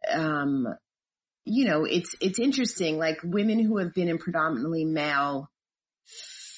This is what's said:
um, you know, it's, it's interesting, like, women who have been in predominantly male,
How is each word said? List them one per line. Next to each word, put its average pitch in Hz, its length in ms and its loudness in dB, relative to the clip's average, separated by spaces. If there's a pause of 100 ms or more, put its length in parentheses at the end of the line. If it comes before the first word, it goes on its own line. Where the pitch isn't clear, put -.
(120)
um, 143 540 0 (800)
you 247 180 2
know, 156 200 4
it's, - 360 -2
it's 190 180 0
interesting, 233 600 0
like, 160 260 0
women 208 340 2
who 220 200 2
have 175 160 -2
been 175 140 2
in 170 100 0
predominantly 160 680 0
male, 143 640 0 (1080)